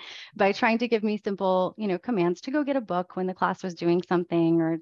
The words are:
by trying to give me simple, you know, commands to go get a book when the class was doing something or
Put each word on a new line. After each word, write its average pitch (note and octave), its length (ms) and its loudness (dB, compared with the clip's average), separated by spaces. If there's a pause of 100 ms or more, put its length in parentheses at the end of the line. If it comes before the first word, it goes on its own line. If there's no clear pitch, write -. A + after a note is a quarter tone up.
(340)
by G3+ 200 2
trying A3+ 240 2
to A#3+ 100 0
give A3+ 160 0
me G#3+ 180 0
simple, F#3 560 0
you G#3+ 120 -4
know, F3+ 80 0
commands F3 440 0
to C4 100 -10
go D4+ 120 0
get C4+ 140 -2
a C4 40 -2
book F3+ 360 -4
when F#3 100 -2
the F#3+ 60 -4
class F3+ 300 -2
was F3+ 120 -6
doing E3+ 320 2
something E3+ 540 2
or E3 200 0